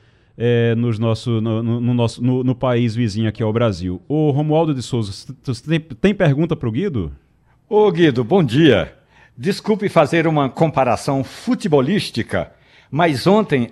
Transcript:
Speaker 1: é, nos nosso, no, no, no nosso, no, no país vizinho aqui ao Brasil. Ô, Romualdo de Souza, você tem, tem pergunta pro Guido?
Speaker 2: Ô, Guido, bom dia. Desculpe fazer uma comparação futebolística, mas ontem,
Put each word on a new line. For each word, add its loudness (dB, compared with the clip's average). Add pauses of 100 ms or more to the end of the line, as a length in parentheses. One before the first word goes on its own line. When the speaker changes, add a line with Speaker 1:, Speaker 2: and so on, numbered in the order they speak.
(380)
Speaker 1:
é, 2
nos 0
nosso, -2
no, -2
no, -2
no 0
nosso, 0
no, 0
no 0
país 0
vizinho -2
aqui -4
ao 0
Brasil. -2
Ô, 0
Romualdo 0
de -4
Souza, -4 (320)
você -8
tem, -2
tem 0
pergunta 0
pro -6
Guido? -4 (580)
Speaker 2:
Ô, 4
Guido, 2
bom 2
dia. 4 (420)
Desculpe -2
fazer 2
uma 0
comparação 0
futebolística, -2 (360)
mas 0
ontem, 2